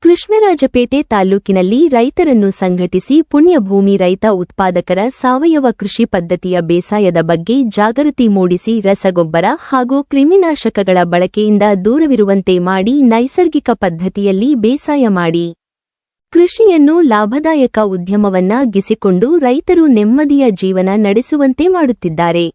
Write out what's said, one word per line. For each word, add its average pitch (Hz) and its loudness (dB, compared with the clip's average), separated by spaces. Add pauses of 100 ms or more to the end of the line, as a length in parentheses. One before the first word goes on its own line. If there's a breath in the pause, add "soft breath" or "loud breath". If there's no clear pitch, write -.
ಕೃಷ್ಣರಾಜಪೇಟೆ 339 0
ತಾಲೂಕಿನಲ್ಲಿ 196 0 (100)
ರೈತರನ್ನು 254 0
ಸಂಘಟಿಸಿ 185 -2
ಪುಣ್ಯಭೂಮಿ 208 2
ರೈತ 185 0
ಉತ್ಪಾದಕರ 180 -2 (100)
ಸಾವಯವ 269 0 (100)
ಕೃಷಿ 208 -6
ಪದ್ಧತಿಯ 180 -4
ಬೇಸಾಯದ 175 -2
ಬಗ್ಗೆ 170 -2 (120)
ಜಾಗೃತಿ 233 -2
ಮೂಡಿಸಿ 185 0
ರಸಗೊಬ್ಬರ 180 0 (160)
ಹಾಗೂ 262 -2
ಕ್ರಿಮಿನಾಶಕಗಳ 277 0
ಬಳಕೆಯಿಂದ 196 0 (140)
ದೂರವಿರುವಂತೆ 208 0
ಮಾಡಿ 190 -2
ನೈಸರ್ಗಿಕ 269 0
ಪದ್ಧತಿಯಲ್ಲಿ 190 -2
ಬೇಸಾಯ 262 -2
ಮಾಡಿ 170 -2 (840)
ಕೃಷಿಯನ್ನು 339 4 (100)
ಲಾಭದಾಯಕ 254 0
ಉದ್ಯಮವನ್ನಾಗಿಸಿಕೊಂಡು 196 0
ರೈತರು 320 2
ನೆಮ್ಮದಿಯ 269 2 (100)
ಜೀವನ 185 -2
ನಡೆಸುವಂತೆ 254 0
ಮಾಡುತ್ತಿದ್ದಾರೆ. 175 -2 (100)